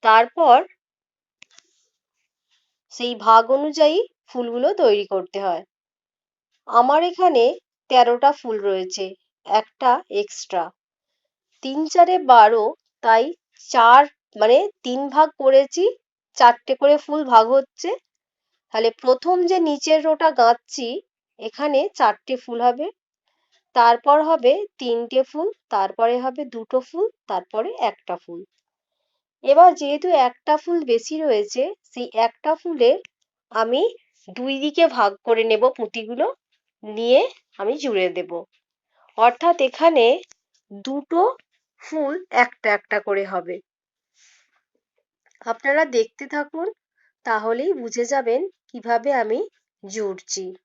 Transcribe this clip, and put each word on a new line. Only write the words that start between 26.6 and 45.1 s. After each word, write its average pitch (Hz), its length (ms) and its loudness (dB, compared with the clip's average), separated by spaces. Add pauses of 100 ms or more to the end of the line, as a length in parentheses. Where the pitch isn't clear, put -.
ফুল, 330 260 -6 (200)
তারপরে 220 440 -6 (180)
একটা - 280 -10
ফুল। 170 240 -18 (1040)
এবার 320 300 8
যেহেতু 294 340 -4 (180)
একটা 277 300 -2
ফুল 339 280 -4
বেশি 233 360 -4
রয়েছে, 240 420 -2 (260)
সেই 247 200 -12 (180)
একটা 302 280 -4
ফুলে 302 360 0 (600)
আমি 240 300 -2 (460)
দুই 247 300 -8
দিকে 294 280 0
ভাগ 247 240 0 (140)
করে 226 200 0
নেব 220 180 0 (140)
পুঁতিগুলো, 233 500 -6 (580)
নিয়ে 233 360 0 (380)
আমি 208 200 -4
জুড়ে 220 360 -2
দেব। 180 160 -10 (880)
অর্থাৎ 247 420 2
এখানে 277 440 2 (800)
দুটো 294 360 -6 (640)
ফুল 302 300 -6 (300)
একটা - 280 -10
একটা 208 280 -6
করে 196 240 -6
হবে। 180 320 -10 (1900)